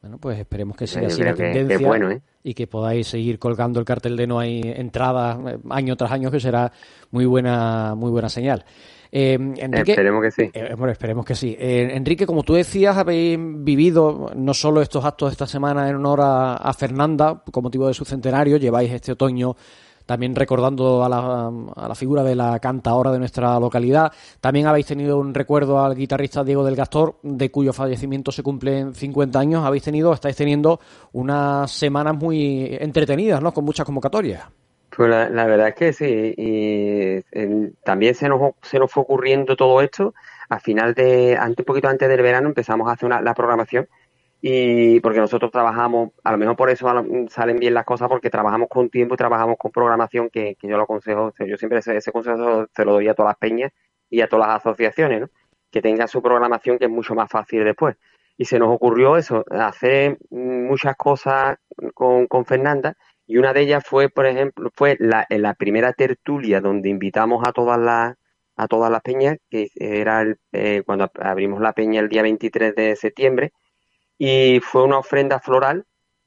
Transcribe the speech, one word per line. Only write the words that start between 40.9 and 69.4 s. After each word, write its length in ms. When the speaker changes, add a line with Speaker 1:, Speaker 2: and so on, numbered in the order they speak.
Speaker 2:
de, 460
antes, 220
un 60
poquito 200
antes 220
del 120
verano 280
empezamos 400
a 60
hacer 120
una, 140
la 120
programación. 540
Y 580
porque 180
nosotros 320
trabajamos, 600
a 80
lo 60
mejor 180
por 140
eso 180
a 60
lo, 100
salen 300
bien 160
las 100
cosas, 240
porque 220
trabajamos 400
con 180
tiempo 240
y 60
trabajamos 400
con 120
programación 600
que, 280
que 80
yo 120
lo 60
aconsejo, 400
o 80
sea, 140
yo 120
siempre 220
ese, 180
ese 120
consejo 280
se 40
lo, 320
se 120
lo 60
doy 160
a 40
todas 200
las 40
peñas 340
y 140
a 60
todas 200
las 80
asociaciones, 640
¿no? 80
Que 120
tengan 260
su 140
programación, 560
que 80
es 40
mucho 240
más 160
fácil 340
después. 320
Y 80
se 120
nos 160
ocurrió 440
eso, 320
hacer 640
muchas 680
cosas 600
con, 340
con 200
Fernanda, 500
y 100
una 160
de 80
ellas 260
fue, 220
por 160
ejemplo, 500
fue 260
la, 280
en 140
la 100
primera 400
tertulia 720
donde 260
invitamos 580
a 60
todas 260
las, 380
a 120
todas 220
las 120
peñas, 340